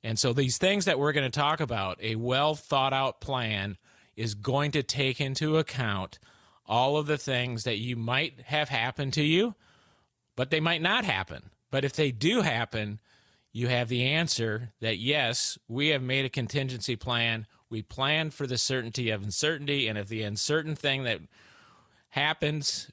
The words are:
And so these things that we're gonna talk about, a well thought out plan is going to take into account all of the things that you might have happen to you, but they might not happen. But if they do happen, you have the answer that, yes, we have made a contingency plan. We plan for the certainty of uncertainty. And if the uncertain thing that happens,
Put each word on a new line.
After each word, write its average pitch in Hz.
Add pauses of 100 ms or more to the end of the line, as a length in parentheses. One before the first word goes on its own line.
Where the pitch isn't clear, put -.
And 113
so 123
these 131
things 190
that 156
we're 147
gonna 135
talk 151
about, 101
a 110
well 131
thought 135
out 135
plan 107 (400)
is 110
going 135
to 147
take 131
into 151
account 104 (480)
all 131
of 151
the 147
things 123
that 117
you 123
might 120
have 151
happen 131
to 151
you, 180 (840)
but 131
they 156
might 165
not 208
happen. 95 (200)
But 135
if 135
they 151
do 156
happen, 113 (520)
you 120
have 120
the 123
answer 120
that, 110
yes, 120 (100)
we 139
have 143
made 131
a 131
contingency 127
plan. 117 (240)
We 110
plan 151
for 143
the 123
certainty 120
of 104
uncertainty. 143
And 107
if 98
the 110
uncertain 147
thing 135
that 110 (920)
happens, 147